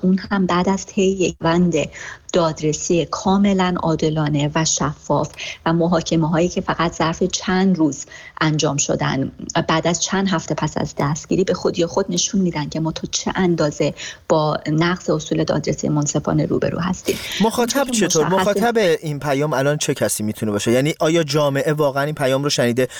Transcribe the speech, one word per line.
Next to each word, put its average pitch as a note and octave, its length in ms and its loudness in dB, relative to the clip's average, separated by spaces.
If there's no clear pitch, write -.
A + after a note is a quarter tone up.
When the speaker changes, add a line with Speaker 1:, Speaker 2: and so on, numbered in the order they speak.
Speaker 1:
اون F#3+ 160 4
هم G3 160 0
بعد F3 220 2
از G3 180 0
طی - 160 -2
یک F#3 380 0
روند E3+ 340 2
دادرسی D#3 800 0
کاملاً F#3+ 720 2
عادلانه D#3 720 0
و D#3+ 100 0
شفاف - 640 0
و E3 60 2
محاکمه‌هایی E3 760 2
که F#3 120 -4
فقط E3+ 320 -2
ظرف E3 300 -2
چند F#3 560 2
روز D3 280 0
انجام D#3 360 0
شدن، C#3+ 560 -2
بعد D#3+ 180 0
از E3+ 160 0
چند F#3+ 260 0
هفته D#3+ 260 -2
پس D3+ 240 -4
از - 200 -4
دستگیری، D#3+ 460 0
به F#3 100 0
خودی - 320 0
خود - 220 -2
نشون F3 320 -2
می‌دن D#3 280 0
که D#3 120 -6
ما D#3+ 120 -2
تا - 180 -10
چه - 240 -4
اندازه E3 600 0
با D#3 380 2
نقض E3+ 440 0
اصول D#3 340 -2
دادرسی D3+ 440 -2
منصفانه D3 580 0
روبرو - 340 -2
هستیم. - 360 -2
Speaker 2:
مخاطب A#3 380 0
Speaker 1:
اونجا C4 140 -2
که G#3 160 2
Speaker 2:
چطور؟ D#3 180 2
Speaker 1:
مشخصه F#3 140 2
Speaker 2:
مخاطب G#3 380 2
این D3 160 -4
پیام C#3+ 340 0
الان C#3+ 260 2
چه D3 160 -2
کسی - 280 -2
می‌تونه G#2+ 300 -2
باشه؟ G#2 200 0
یعنی C#3 280 2
آیا E3 220 2
جامعه C#3+ 500 0
واقعاً C#3+ 320 0
این D3+ 100 -4
پیام C3+ 300 0
رو D3 60 0
شنیده؟ B2 380 2